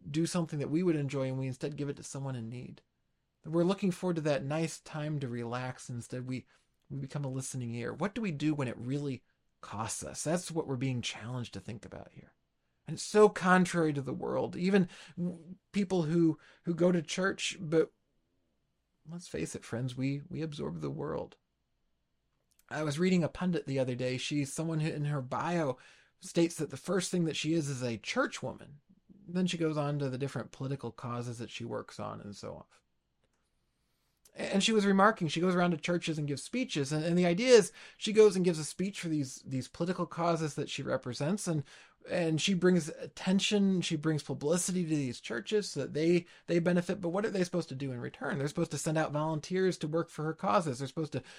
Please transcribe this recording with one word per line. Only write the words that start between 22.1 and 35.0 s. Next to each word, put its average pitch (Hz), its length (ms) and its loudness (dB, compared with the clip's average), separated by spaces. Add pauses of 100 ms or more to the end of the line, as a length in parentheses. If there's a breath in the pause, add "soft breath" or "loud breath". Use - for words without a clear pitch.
I 147 140 -4
was 147 160 -2
reading 185 260 4
a 135 40 0
pundit 180 380 -2
the 135 120 -2
other 127 160 0
day. 127 220 -2
She's 143 360 -2
someone 160 280 -2
who 156 100 0
in 147 160 -4
her 147 160 -2
bio 139 560 -2 (420 loud breath)
states 170 360 2
that 156 140 -4
the 135 60 -10
first 180 340 -2
thing 175 140 2
that 156 120 -2
she 156 180 0
is 156 140 0
is 131 140 -4
a 117 160 -2
church - 440 -2
woman. - 260 -10 (600)
Then 180 180 2
she 175 120 -2
goes 160 180 0
on 147 220 0
to 139 100 -2
the 127 100 -4
different 131 340 -6
political 143 380 -6
causes 120 480 -8
that 113 120 -8
she - 140 -10
works 113 360 -8
on 107 200 -8
and 101 140 -12
so 101 200 -12
on. - 100 -16 (1700)
And - 280 0
she 226 100 4
was 202 140 6
remarking, 196 420 6